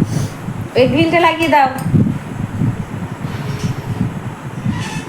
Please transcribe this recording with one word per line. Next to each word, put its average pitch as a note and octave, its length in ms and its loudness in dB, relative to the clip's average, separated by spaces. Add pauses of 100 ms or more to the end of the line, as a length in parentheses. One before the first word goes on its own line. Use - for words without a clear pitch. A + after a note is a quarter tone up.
(760)
ওই B3 100 6
গ্রিলটা E4 340 4
লাগিয়ে E4 280 4
দাও। C#4 200 6 (3500)